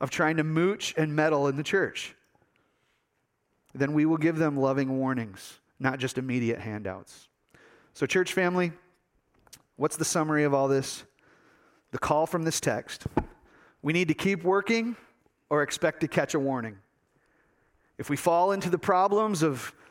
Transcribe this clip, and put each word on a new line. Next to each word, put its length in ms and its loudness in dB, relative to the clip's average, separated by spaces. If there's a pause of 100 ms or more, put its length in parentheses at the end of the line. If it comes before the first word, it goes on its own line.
of 100 -4
trying 280 0
to 60 0
mooch 520 0
and 180 0
meddle 340 2
in 80 -2
the 60 -4
church. 520 -2 (1600)
Then 180 0
we 140 4
will 100 4
give 200 0
them 200 2
loving 420 2
warnings, 600 -6 (180)
not 200 -2
just 180 -4
immediate 420 -2
handouts. 720 -10 (640)
So 140 -4
church 260 0
family, 400 2 (1040)
what's 200 -2
the 100 -2
summary 380 2
of 100 2
all 140 2
this? 360 0 (880)
The 60 -8
call 280 2
from 180 -4
this 160 -2
text. 460 -4 (760)
We 100 0
need 160 2
to 60 2
keep 280 -2
working 540 0 (540)
or 120 2
expect 380 -2
to 80 0
catch 240 0
a 80 2
warning. 380 -4 (1200)
If 100 -8
we 80 0
fall 360 4
into 180 -2
the 80 2
problems 640 2
of 320 -2 (160)